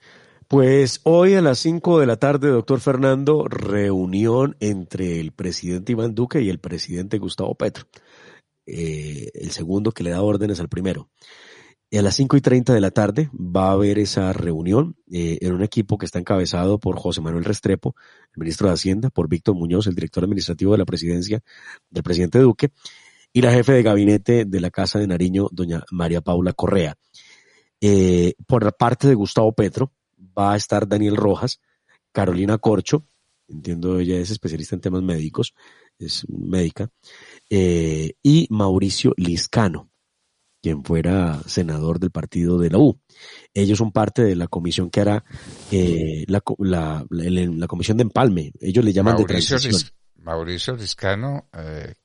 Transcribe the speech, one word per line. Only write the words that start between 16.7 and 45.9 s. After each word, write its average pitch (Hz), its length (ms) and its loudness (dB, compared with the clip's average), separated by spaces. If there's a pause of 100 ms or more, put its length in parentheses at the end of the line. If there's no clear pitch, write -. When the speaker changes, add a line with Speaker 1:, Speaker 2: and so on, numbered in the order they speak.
Speaker 1:
por 92 200 -4
José 85 220 -4
Manuel 82 240 -4
Restrepo, - 500 -2 (400)
el 80 60 -12
ministro 82 280 -2
de 90 60 2
Hacienda, 101 360 -2
por 82 180 -2
Víctor 87 280 0
Muñoz, 87 300 0
el 90 80 -2
director 85 300 -4
administrativo 92 480 -2
de 107 60 4
la 95 60 2
presidencia 87 580 -4 (480)
del 85 120 -6
presidente 87 360 0
Duque, 131 340 4 (640)
y 123 60 4
la 120 100 6
jefe 123 200 4
de 123 100 6
gabinete 104 640 4
de 95 160 -2
la 87 80 -2
Casa 95 280 -2
de 101 80 0
Nariño, 92 460 0
doña 85 380 -4
María 85 320 -2
Paula 90 320 0
Correa. 90 420 0 (840)
Eh, 92 500 4 (140)
por 117 180 2
la 104 60 2
parte 120 380 2
de 135 60 8
Gustavo 107 380 2
Petro, 110 400 -2 (260)
va 101 360 -2
a - 20 0
estar 104 320 -2
Daniel 104 280 2
Rojas, 104 440 0 (520)
Carolina 98 440 0
Corcho, 110 480 0 (420)
entiendo 85 540 -4
ella 90 160 0
es 90 140 -4
especialista 80 440 -8
en 90 60 -6
temas 92 220 -4
médicos, 82 520 -4 (440)
es - 320 -10
médica, 90 580 -4 (640)
eh, 82 720 0
y 156 260 6
Mauricio 98 720 0
Liscano, 87 720 -2 (720)
quien 76 200 -4
fuera 85 600 0
senador 80 540 -2
del 87 140 -2
partido 85 440 -2
de 85 140 2
la 90 80 2
U. 143 200 6 (540)
Ellos 101 240 2
son 110 160 0
parte 107 320 2
de 98 100 2
la 87 140 -2
comisión 87 400 -4
que 101 140 0
hará, 104 220 0 (460)
eh, 82 560 0